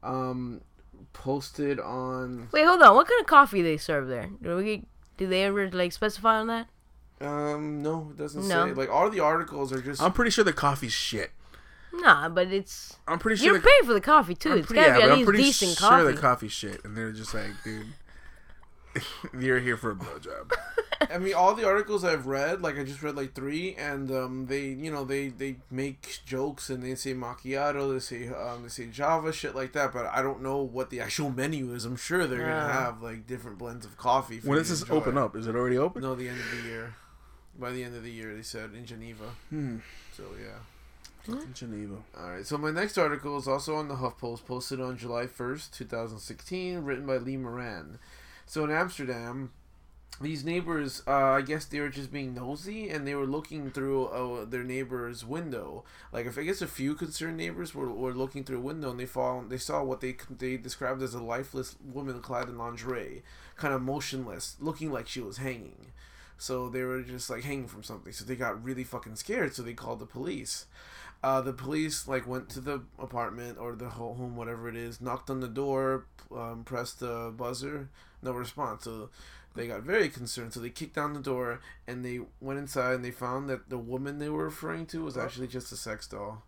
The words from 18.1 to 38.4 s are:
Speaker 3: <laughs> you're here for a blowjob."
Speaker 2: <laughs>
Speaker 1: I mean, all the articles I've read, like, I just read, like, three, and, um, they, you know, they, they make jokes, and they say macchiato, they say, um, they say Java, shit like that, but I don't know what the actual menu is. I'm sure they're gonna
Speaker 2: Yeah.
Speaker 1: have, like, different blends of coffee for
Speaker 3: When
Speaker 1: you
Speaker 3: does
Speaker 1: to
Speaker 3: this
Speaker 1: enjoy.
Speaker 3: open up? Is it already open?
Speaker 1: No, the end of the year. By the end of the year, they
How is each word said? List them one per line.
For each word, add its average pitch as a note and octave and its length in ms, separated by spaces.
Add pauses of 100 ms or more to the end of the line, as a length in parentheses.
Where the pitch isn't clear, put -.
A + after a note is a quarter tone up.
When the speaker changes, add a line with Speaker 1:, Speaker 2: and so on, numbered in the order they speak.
Speaker 3:
<laughs> B2+ 40
you're B2+ 220
here B2 160
for A2+ 160
a - 20
blowjob." - 580 (260)
Speaker 2:
<laughs> - 320
Speaker 1:
I F3 80
mean, F#3+ 160
all F#3 200
the A3 120
articles G3+ 380
I've D3+ 220
read, D3 360
like, D3 160
I C#3+ 60
just C#3 180
read, D3 140
like, C#3 180
three, D3+ 400
and, C#3 360
um, C3 360
they, C#3 220
you C#3 220
know, C#3+ 140
they, C#3 240
they C3 280 (140)
make C3+ 540
jokes, C#3 460
and B2+ 120
they B2+ 120
say C3 180
macchiato, C3+ 800
they C3 60
say, A#2+ 300
um, A#2+ 340
they A#2 60
say A#2+ 180
Java, D#3 460
shit D3 220
like C3 180
that, C#3 200
but B2 140
I B2+ 160
don't C3+ 200
know C3+ 160
what B2+ 320
the A#2+ 100
actual C#3 300
menu C3 440
is. A#2 100
I'm B2 120
sure E3+ 300
they're B2+ 140
gonna B2 120
Speaker 2:
Yeah. D3+ 200 (120)
Speaker 1:
have, A2+ 180
like, A2+ 240
different A#2 320
blends A#2 260
of G#2 140
coffee B2 420
for A2+ 80
Speaker 3:
When C#3 80
Speaker 1:
you D#3+ 40
Speaker 3:
does D#3 80
Speaker 1:
to F3+ 60
Speaker 3:
this D#3 80
Speaker 1:
enjoy. - 120
Speaker 3:
open C#3 240
up? A2+ 180
Is A2+ 100
it A2+ 80
already B2 220
open? F3 260
Speaker 1:
No, C3 120
the B2 140
end B2 120
of A#2+ 100 (120)
the A#2 60
year. A2+ 260 (640)
By B2 140
the B2+ 120
end A#2+ 120
of A2+ 60
the A#2 80
year, A2 240
they A2 80